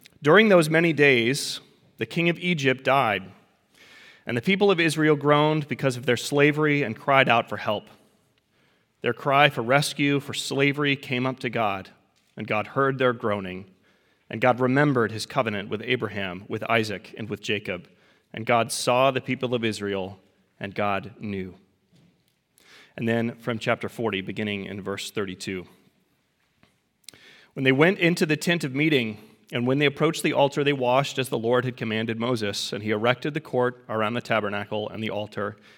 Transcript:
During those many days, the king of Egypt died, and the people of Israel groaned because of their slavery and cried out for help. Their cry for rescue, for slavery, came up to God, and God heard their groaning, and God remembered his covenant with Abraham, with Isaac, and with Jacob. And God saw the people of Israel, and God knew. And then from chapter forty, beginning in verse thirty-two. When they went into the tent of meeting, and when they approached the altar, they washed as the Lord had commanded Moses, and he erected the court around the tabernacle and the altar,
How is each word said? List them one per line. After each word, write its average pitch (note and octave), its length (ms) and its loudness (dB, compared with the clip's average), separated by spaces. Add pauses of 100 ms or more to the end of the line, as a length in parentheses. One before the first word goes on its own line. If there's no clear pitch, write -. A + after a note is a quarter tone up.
(220)
During G3 280 8
those F3 180 6
many D#3+ 240 4
days, C3+ 680 2 (360)
the A#2 100 -4
king E3+ 220 0
of E3+ 100 -2
Egypt C#3+ 460 0
died, A#2 400 2 (1000)
and A#2+ 120 -4
the A#2+ 60 -2
people G3 280 4
of F3 100 2
Israel D#3 340 4
groaned D3 540 2
because B2+ 280 -2
of B2 100 -8
their B2 100 2
slavery C#3+ 640 2
and A2+ 140 -6
cried C3+ 320 4
out A#2 200 4
for G#2 100 -8
help. G#2 260 -4 (1160)
Their A#2+ 100 0
cry C#3+ 380 4
for C3 120 -6
rescue, C#3+ 560 2
for - 160 -8
slavery, C#3 600 0
came C3 300 -4
up C3 140 -4
to B2+ 100 -6
God, G#2 400 -2 (460)
and G#2+ 100 -10
God G#2+ 220 -2
heard C3+ 300 0
their B2+ 140 2
groaning, G2+ 540 -4 (600)
and A2+ 120 -6
God B2 180 4
remembered B2+ 540 2
his G#2+ 140 -8
covenant G#2+ 420 -4
with A2 140 -6
Abraham, G2+ 680 -4
with - 200 -6
Isaac, G#2+ 480 -2
and A2 120 -10
with - 120 -8
Jacob. G2 460 -6 (460)
And A2 120 -10
God A#2 280 2
saw B2+ 400 2
the B2+ 80 -2
people B2+ 340 -4
of A#2 100 -2
Israel, G2 540 -4 (400)
and G2 160 -10
God G2+ 460 -2
knew. F#2+ 340 -8 (1400)
And A2+ 100 -4
then A#2 300 0
from A#2 240 -6
chapter A2+ 280 -2
forty, G2+ 340 -4
beginning G2+ 420 -6
in F#2+ 180 -10
verse G2 300 -8
thirty-two. F#2+ 540 -8 (1900)
When D3 100 -6
they C3 80 6
went D#3+ 300 4
into F3 260 2
the D#3 100 2
tent D#3+ 280 -2
of C3+ 100 -6
meeting, C3 440 0 (340)
and A#2+ 120 -2
when C3 140 2
they D3 80 4
approached D3+ 380 -2
the D#3 80 0
altar, C#3 320 2
they C#3+ 80 0
washed C3 480 0
as B2 80 -4
the B2+ 100 -4
Lord A#2+ 260 0
had B2 120 -6
commanded A2+ 420 -4
Moses, A2+ 540 -4
and - 100 -8
he G#2+ 80 -4
erected A#2+ 420 0
the D#3 80 -6
court B2 480 -4
around A2 260 -2
the A#2+ 60 -4
tabernacle G#2 680 -4
and G2+ 120 -12
the A2 100 -6
altar, G#2 460 -8 (220)